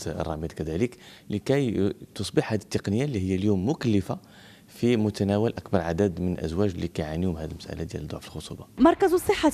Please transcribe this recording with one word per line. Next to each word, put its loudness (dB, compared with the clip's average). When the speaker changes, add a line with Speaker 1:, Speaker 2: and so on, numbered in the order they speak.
Speaker 1:
الرميد -4
كذلك، -4
لكي 2
تصبح -2
هذه 0
التقنية -2
اللي -2
هي 2
اليوم 2
مكلفة 0
في 2
متناول 2
أكبر 0
عدد 2
من 0
الأزواج 0
اللي -4
كيعانيوا -2
من -4
هذه -6
المسألة -10
ديال -8
ضعف -10
الخصوبة. -12
Speaker 2:
مركز 6
الصحة 2